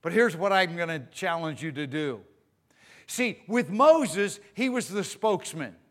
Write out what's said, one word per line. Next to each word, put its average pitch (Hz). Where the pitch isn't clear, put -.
But 170
here's 208
what 196
I'm 185
gonna 165
challenge 165
you 156
to 147
do. 135
See, 233
with 208
Moses, 208
he 254
was 247
the 190
spokesman. 156